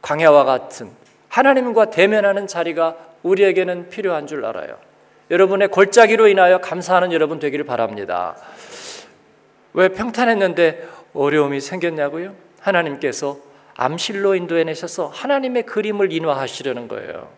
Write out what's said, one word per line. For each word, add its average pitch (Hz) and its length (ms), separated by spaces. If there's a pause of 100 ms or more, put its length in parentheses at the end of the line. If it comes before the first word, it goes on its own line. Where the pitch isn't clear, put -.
광야와 151 420
같은 127 460 (380)
하나님과 240 600
대면하는 202 560
자리가 165 500 (260)
우리에게는 180 680
필요한 175 360
줄 147 180
알아요. 107 340 (520)
여러분의 190 380
골짜기로 214 600
인하여 185 300
감사하는 180 540
여러분 156 260
되기를 147 260
바랍니다. 101 720 (1400)
왜 185 160
평탄했는데 196 1000 (260)
어려움이 143 460
생겼냐고요? 170 760 (260)
하나님께서 139 760 (380)
암실로 196 580
인도해내셔서 165 760
하나님의 254 560
그림을 208 480
인화하시려는 135 760
거예요. 90 500